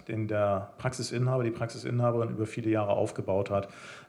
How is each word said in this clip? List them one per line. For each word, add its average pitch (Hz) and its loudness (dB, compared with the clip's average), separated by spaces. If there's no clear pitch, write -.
den 110 -2
der 101 2
Praxisinhaber, 127 0
die 113 0
Praxisinhaberin 117 0
über 110 -2
viele 113 -4
Jahre 107 2
aufgebaut 101 2
hat, 98 0